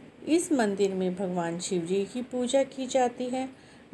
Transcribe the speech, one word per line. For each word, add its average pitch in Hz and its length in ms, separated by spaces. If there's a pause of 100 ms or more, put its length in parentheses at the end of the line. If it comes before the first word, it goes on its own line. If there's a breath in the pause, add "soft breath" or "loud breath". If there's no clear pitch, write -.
(280)
इस 339 240
मंदिर 202 420
में 185 200
भगवान 180 440
शिव 175 240
जी 190 220
की 240 180
पूजा 247 400
की 262 240
जाती 254 380
है। 262 240 (460 loud breath)